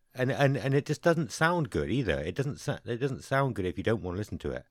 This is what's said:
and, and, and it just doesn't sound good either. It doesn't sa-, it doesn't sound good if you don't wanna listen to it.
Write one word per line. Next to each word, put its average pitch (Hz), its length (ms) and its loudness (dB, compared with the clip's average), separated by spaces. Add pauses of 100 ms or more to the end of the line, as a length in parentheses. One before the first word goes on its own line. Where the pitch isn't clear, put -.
(140)
and, 127 180 0
and, 135 260 4
and 131 160 0
it 139 120 2
just - 160 -2
doesn't 165 300 2
sound 165 380 2
good 73 200 0
either. 98 300 2
It 85 160 -4
doesn't 135 240 -4
sa-, 127 260 -6
it 117 120 -4
doesn't 131 260 -4
sound 135 320 0
good 95 100 -2
if 87 120 -2
you 92 60 -4
don't 104 180 2
wanna 87 160 -4
listen 101 220 -6
to 71 120 -4
it. 64 200 -8